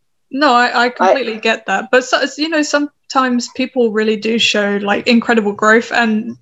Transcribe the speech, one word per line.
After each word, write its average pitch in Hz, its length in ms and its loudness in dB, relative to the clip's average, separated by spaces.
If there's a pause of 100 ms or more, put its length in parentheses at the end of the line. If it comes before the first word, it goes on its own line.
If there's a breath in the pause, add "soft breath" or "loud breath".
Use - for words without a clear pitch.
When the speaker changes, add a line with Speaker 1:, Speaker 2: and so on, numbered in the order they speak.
(300)
Speaker 1:
No, 277 220 0
I, 240 140 4
I 240 180 0
Speaker 2:
I 247 60 0
Speaker 1:
completely 226 480 0
get 226 260 -2
that. 202 260 -4
But, 254 140 2
so, - 180 0 (140)
you 311 140 -4
know, 320 100 0
sometimes 269 960 -2
people 247 360 0
really 214 240 0
do 226 220 -2
show, 202 440 0
like, 202 240 -2
incredible 226 460 2
growth 214 380 2
and 226 520 -2